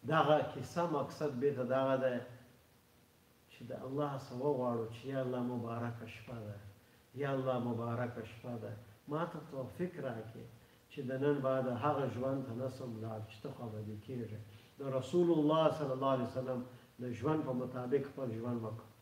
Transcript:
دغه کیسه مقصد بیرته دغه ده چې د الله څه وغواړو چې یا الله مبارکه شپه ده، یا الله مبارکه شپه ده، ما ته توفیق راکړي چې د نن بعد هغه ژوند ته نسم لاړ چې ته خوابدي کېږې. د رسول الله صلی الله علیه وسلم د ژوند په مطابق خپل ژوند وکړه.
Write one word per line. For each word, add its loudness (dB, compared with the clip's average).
دغه 8
کیسه -2
مقصد -2
بیرته 2
دغه 2
ده 2
چې -12
د -6
الله 0
څه -10
وغواړو 2
چې -12
یا -2
الله 0
مبارکه -2
شپه -12
ده، -8
یا 0
الله 2
مبارکه -2
شپه -10
ده، -8
ما 0
ته -8
توفیق -4
راکړي -6
چې -10
د -4
نن 2
بعد 2
هغه 2
ژوند 0
ته -6
نسم -6
لاړ -4
چې -16
ته -6
خوابدي -6
کېږې. -6
د -6
رسول 4
الله 8
صلی 0
الله 4
علیه 4
وسلم -2
د -2
ژوند 2
په 0
مطابق 0
خپل -4
ژوند -2
وکړه. -8